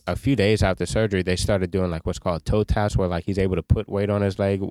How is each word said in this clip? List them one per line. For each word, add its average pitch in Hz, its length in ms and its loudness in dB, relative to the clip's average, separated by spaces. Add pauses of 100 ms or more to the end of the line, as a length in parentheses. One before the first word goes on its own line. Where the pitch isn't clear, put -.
a 90 80 -2
few 139 220 0
days 104 260 4
after 92 220 0
surgery, 104 360 0
they 90 140 0
started 92 340 0
doing, 92 220 0
like, 80 140 -6
what's 90 120 -4
called 85 280 -4
toe 107 180 2
taps, 104 320 0
where, 92 140 2
like, 85 160 -4
he's 95 120 -2
able 95 200 2
to 82 60 -2
put - 260 0
weight 101 200 -2
on 101 120 0
his 98 180 -2
leg, 98 320 0